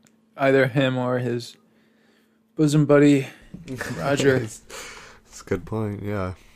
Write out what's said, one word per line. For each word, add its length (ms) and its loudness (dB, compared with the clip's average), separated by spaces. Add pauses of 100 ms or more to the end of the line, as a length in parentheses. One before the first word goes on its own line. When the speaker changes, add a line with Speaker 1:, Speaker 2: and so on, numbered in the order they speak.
(380)
Speaker 1:
either 300 4
him 300 0
or 220 -2
his 380 -6 (1000)
bosom 300 4
buddy, 420 6 (320)
Speaker 2:
<laughs> 380 -10
Speaker 1:
Roger. 400 0
Speaker 2:
It's, 240 -8 (640)
it's 160 -20
a 20 -20
good 220 -6
point, 380 -8
yeah. 260 -6 (260)